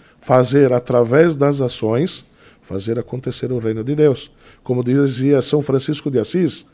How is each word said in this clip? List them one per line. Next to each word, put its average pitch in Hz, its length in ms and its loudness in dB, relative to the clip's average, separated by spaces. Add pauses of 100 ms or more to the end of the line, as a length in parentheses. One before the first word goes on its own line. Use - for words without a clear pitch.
(200)
fazer 127 540 4
através 123 600 2
das 139 260 0
ações, 127 640 -4 (380)
fazer 98 340 -6
acontecer 123 540 -8
o 123 80 -4
reino 110 240 -4
de 131 100 -4
Deus. 147 380 2 (320)
Como 123 200 -2
dizia 135 600 2
São 151 180 0
Francisco 139 480 -2
de 131 80 -2
Assis, 143 560 -2